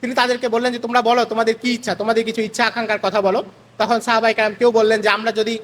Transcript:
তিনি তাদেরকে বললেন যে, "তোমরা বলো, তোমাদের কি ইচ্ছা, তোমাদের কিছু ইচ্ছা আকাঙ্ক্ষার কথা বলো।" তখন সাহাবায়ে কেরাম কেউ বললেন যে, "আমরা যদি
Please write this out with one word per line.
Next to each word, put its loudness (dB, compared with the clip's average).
তিনি -6
তাদেরকে 0
বললেন 0
যে, -6
"তোমরা 0
বলো, 4
তোমাদের 0
কি -2
ইচ্ছা, -4
তোমাদের 0
কিছু -4
ইচ্ছা -2
আকাঙ্ক্ষার -2
কথা 0
বলো।" 0
তখন 2
সাহাবায়ে 2
কেরাম 0
কেউ 4
বললেন 4
যে, 0
"আমরা 0
যদি -2